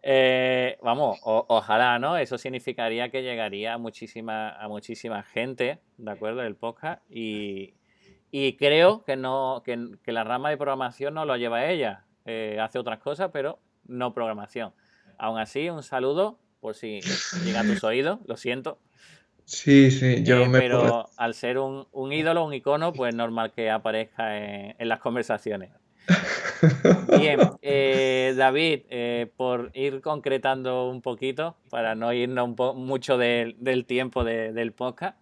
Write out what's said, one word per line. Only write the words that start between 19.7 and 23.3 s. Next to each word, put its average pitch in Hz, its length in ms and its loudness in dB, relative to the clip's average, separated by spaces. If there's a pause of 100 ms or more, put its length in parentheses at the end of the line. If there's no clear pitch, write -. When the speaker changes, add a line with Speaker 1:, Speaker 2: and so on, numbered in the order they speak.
Speaker 2:
sí, 127 320 2
yo 123 180 6
Speaker 1:
Eh, 127 60 6
Speaker 2:
me 131 140 6
Speaker 1:
pero 123 180 2
Speaker 2:
puedo 117 380 2
Speaker 1:
al 117 180 -2
ser 127 240 -2
un, 135 320 -6
un 135 200 -6
ídolo, 160 320 2
un 147 120 -4
icono, 147 360 0
pues 127 220 -2
normal 117 380 -2